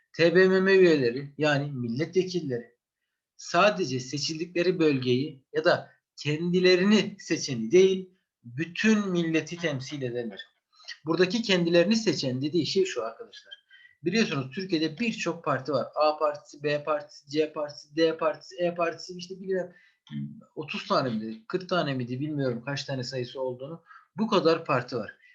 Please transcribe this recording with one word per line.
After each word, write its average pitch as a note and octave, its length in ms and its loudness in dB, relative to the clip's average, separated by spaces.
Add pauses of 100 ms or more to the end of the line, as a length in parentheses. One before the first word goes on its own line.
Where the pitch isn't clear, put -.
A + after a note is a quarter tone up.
(120)
T E3 220 2
B F#3 140 8
M F#3+ 120 4
M F#3+ 120 4
üyeleri D3 680 6
yani D3 340 0
milletvekilleri C#3+ 1040 -2 (600)
sadece F3 640 0
seçildikleri E3 800 -4
bölgeyi C3+ 720 0
ya D#3 120 -2
da E3 260 2 (260)
kendilerini F3+ 1000 2
seçeni B2+ 520 -4
değil, F#3+ 400 4 (340)
bütün F3 640 0
milleti E3 480 0
temsil C#3+ 460 -4
ederler. A#2 380 -6 (640)
Buradaki F3 380 0
kendilerini F3 540 4
seçen C3 460 -2
dediği D3 240 0
şey F#3+ 180 0
şu A2+ 200 -6
arkadaşlar. - 600 -16 (400)
Biliyorsunuz E3+ 500 -2
Türkiye'de D#3+ 440 -2
birçok A3 460 -4
parti C#3 280 -2
var. A#2+ 220 -2
A D3+ 240 2
partisi, D3 440 -6
B D3 220 -2
partisi, D3 460 -8
C D3+ 220 -2
partisi, D3 440 -10
D D#3+ 200 2
partisi, D#3 440 -4
E F3 140 -2
partisi, E3+ 420 -4
işte F#3 240 -14
bilmem F#3 320 -4 (840)
otuz - 340 -10
tane C#3+ 220 0
miydi, A2 380 -8
kırk F3+ 200 -6
tane D#3 260 -2
miydi B2+ 260 -6
bilmiyorum C#3 460 -4
kaç C#3 180 -8
tane B2+ 200 -6
sayısı C3 360 -8
olduğunu. C3 420 -8 (340)
Bu G#3+ 100 -2
kadar E3 380 2
parti B2+ 320 -2
var. G#2 200 -8 (180)